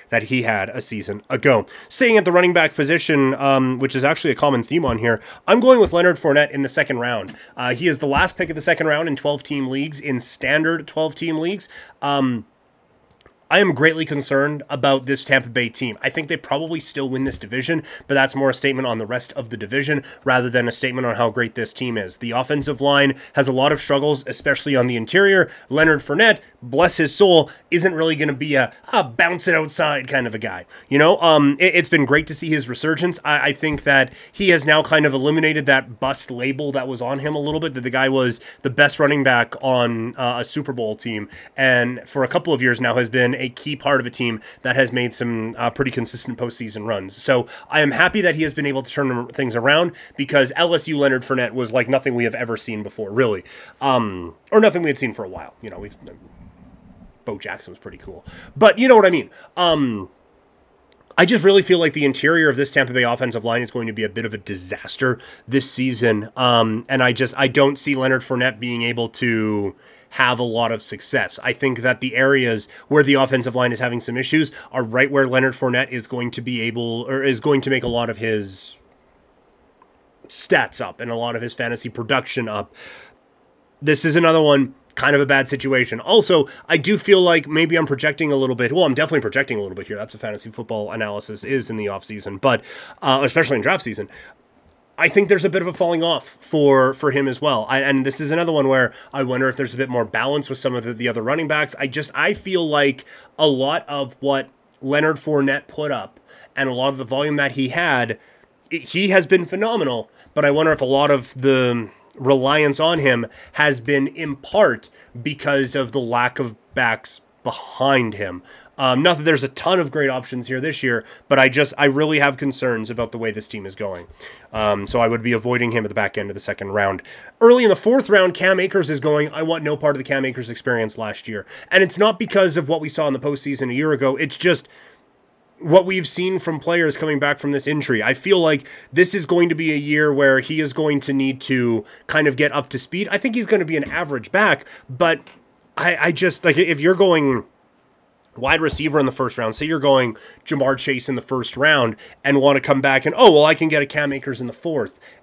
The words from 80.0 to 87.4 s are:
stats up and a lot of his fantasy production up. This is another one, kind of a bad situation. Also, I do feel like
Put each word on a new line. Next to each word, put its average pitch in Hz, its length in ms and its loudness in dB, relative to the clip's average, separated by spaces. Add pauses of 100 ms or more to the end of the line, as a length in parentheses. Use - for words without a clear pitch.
stats - 520 0
up 95 220 -10
and 117 100 -8
a 117 40 -4
lot 117 200 -4
of 113 60 -4
his 120 120 -10
fantasy 117 360 -6
production 120 580 -2
up. 104 260 -8 (1080)
This 147 240 2
is 156 100 2
another 165 260 6
one, 139 340 4 (200)
kind 143 200 2
of 143 60 4
a 139 60 2
bad 135 200 2
situation. 127 520 -2
Also, 180 480 4 (200)
I 165 100 2
do 180 200 0
feel 196 240 4
like 165 260 2